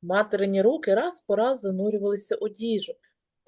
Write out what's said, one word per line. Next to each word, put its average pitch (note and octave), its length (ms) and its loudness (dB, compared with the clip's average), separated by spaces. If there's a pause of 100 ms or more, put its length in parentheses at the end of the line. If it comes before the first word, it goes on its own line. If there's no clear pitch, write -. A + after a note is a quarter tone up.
Материні G3 600 2
руки B3 320 4
раз E4 260 0
по G3+ 160 0
раз A#3+ 240 2
занурювалися G3+ 760 -2
у G#3+ 120 -6
діжу, G#3+ 460 -4 (540)